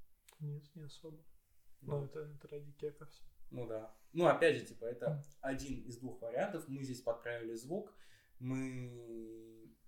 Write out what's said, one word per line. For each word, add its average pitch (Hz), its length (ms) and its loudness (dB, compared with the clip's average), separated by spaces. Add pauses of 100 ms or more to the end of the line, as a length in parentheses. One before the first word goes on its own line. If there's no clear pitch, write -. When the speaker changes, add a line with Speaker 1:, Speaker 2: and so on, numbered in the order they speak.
(400)
Speaker 1:
Нет, 147 240 -4 (120)
не 156 80 -12
особо. 156 340 -10 (640)
Speaker 2:
Ну. 143 180 2
Speaker 1:
Ну, 139 60 0
это, 151 140 -8
это 147 280 -8
ради 147 260 -10
кека 147 340 -4
все. - 160 -12 (260)
Speaker 2:
Ну 123 180 -4
да. 110 260 -2 (200)
Ну, 170 140 10
опять 151 300 10
же, 113 80 -4
типа, - 200 -8
это 127 240 2
Speaker 1:
Мгм. 147 140 2 (180)
Speaker 2:
один 135 420 0
из 117 140 -6
двух 123 240 -6
вариантов. 156 480 0
Мы 139 140 -4
здесь 127 180 -4
подправили 117 540 0
звук, 139 380 -4 (460)
мы 117 1400 -4 (120)